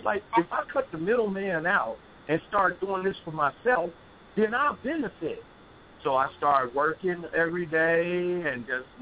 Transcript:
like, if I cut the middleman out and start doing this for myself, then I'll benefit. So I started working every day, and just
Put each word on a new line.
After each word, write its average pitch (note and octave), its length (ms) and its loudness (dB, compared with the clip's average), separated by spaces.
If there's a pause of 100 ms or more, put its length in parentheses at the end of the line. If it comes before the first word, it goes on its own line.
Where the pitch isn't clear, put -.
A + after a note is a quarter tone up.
like, G#3 180 -2 (140)
if F3 140 8
I A#3+ 200 0
cut C4+ 200 0
the D#3+ 80 -6
middleman G3 640 0
out C#3+ 320 0 (320)
and D#3+ 180 2
start F3+ 320 2
doing F#3+ 240 -4
this F#3+ 220 -2
for E3 60 -10
myself, F3 580 0 (480)
then G#3+ 160 2
I'll C4+ 300 -2
benefit. G#3+ 600 -6 (600)
So C#3 120 0
I C3+ 220 2
started C3+ 380 2
working D#3+ 500 -2 (100)
every E3 300 0
day, E3+ 800 0
and B2 200 -6
just B2+ 180 -6 (160)